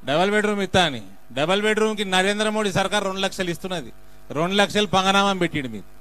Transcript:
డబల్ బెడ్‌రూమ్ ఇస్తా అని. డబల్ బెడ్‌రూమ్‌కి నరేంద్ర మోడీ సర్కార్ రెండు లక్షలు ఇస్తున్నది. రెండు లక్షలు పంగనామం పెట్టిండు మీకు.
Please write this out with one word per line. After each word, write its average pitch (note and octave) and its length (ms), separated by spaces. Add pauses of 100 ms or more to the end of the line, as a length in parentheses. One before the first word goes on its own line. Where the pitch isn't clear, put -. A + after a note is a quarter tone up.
డబల్ E3+ 260
బెడ్‌రూమ్ G#3 300
ఇస్తా F#3+ 240
అని. B2 140 (360)
డబల్ F3+ 280
బెడ్‌రూమ్‌కి G#3+ 380 (100)
నరేంద్ర G#3 420
మోడీ G#3 160
సర్కార్ G3+ 360
రెండు F#3+ 180
లక్షలు F#3+ 280
ఇస్తున్నది. E3 380 (460)
రెండు F3+ 240
లక్షలు G#3 340
పంగనామం G3 420
పెట్టిండు D#3 360
మీకు. G2 140 (120)